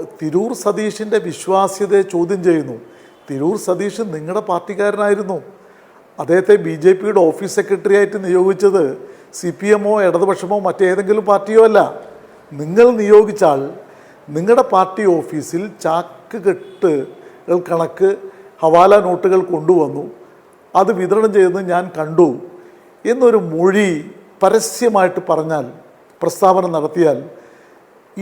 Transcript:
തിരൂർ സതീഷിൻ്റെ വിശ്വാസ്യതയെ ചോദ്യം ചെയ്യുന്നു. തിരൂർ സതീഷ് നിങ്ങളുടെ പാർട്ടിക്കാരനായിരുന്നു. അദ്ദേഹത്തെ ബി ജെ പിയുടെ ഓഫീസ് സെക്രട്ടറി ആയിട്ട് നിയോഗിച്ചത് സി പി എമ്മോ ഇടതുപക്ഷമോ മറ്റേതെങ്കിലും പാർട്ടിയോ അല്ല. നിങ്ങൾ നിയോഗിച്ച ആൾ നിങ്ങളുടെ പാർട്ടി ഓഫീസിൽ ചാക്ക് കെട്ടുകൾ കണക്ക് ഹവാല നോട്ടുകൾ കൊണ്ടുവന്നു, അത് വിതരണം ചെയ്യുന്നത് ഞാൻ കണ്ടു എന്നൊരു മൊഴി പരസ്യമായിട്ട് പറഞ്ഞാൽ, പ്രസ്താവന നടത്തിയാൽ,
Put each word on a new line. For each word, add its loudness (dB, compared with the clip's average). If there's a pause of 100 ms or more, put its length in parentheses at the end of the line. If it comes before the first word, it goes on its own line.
(220)
തിരൂർ -2
സതീഷിൻ്റെ -4
വിശ്വാസ്യതയെ -2
ചോദ്യം -4
ചെയ്യുന്നു. 0 (540)
തിരൂർ -2
സതീഷ് -4
നിങ്ങളുടെ -6
പാർട്ടിക്കാരനായിരുന്നു. -4 (760)
അദ്ദേഹത്തെ 2 (120)
ബി -6
ജെ 6
പിയുടെ 0
ഓഫീസ് 0
സെക്രട്ടറി -2
ആയിട്ട് -2
നിയോഗിച്ചത് 2 (560)
സി -8 (120)
പി -6 (100)
എമ്മോ 0
ഇടതുപക്ഷമോ 0 (100)
മറ്റേതെങ്കിലും 0
പാർട്ടിയോ 4
അല്ല. 4 (720)
നിങ്ങൾ 2 (140)
നിയോഗിച്ച 4
ആൾ 0 (580)
നിങ്ങളുടെ 2 (120)
പാർട്ടി 0 (140)
ഓഫീസിൽ -8 (120)
ചാക്ക് -6
കെട്ടുകൾ -4 (120)
കണക്ക് -2 (460)
ഹവാല 6 (100)
നോട്ടുകൾ 0 (120)
കൊണ്ടുവന്നു, 0 (760)
അത് 2
വിതരണം 0
ചെയ്യുന്നത് 2
ഞാൻ -2
കണ്ടു 2 (840)
എന്നൊരു 4
മൊഴി 0 (320)
പരസ്യമായിട്ട് 0
പറഞ്ഞാൽ, -2 (560)
പ്രസ്താവന 2
നടത്തിയാൽ, 0 (1040)